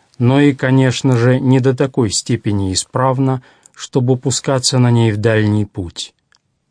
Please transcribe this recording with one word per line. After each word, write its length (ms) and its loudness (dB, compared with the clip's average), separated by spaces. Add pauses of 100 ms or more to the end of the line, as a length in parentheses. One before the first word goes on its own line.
(180)
но 240 2
и, 140 4
конечно 640 0
же, 220 2
не 200 2
до 160 0
такой 340 -2
степени 640 -4
исправна, 720 -2 (320)
чтобы 420 -2
пускаться 640 -2
на 100 4
ней 220 2
в 60 -4
дальний 480 0
путь. 500 -12 (560)